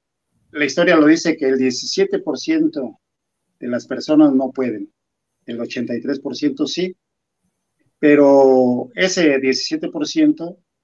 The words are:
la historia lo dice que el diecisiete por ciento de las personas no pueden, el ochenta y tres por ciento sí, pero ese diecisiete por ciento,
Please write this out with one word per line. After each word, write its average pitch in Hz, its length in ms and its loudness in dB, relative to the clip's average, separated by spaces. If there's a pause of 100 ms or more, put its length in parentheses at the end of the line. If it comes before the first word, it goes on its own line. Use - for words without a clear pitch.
(520)
la 147 140 -4
historia 175 320 0
lo 151 100 4
dice 165 300 2
que 139 100 -4
el 131 100 0
diecisiete 131 640 -4
por 135 200 -6
ciento 156 600 -4 (600)
de 123 80 -12
las 120 200 -8
personas 147 460 2
no 131 180 0
pueden, - 400 -6 (540)
el 117 160 -10
ochenta 117 340 -8
y 113 60 -8
tres 139 180 -6
por - 160 -10
ciento 147 320 -4
sí, 185 280 -6 (1040)
pero 135 960 4
ese 175 440 0
diecisiete 135 500 -4
por 147 180 -8
ciento, 180 500 0 (260)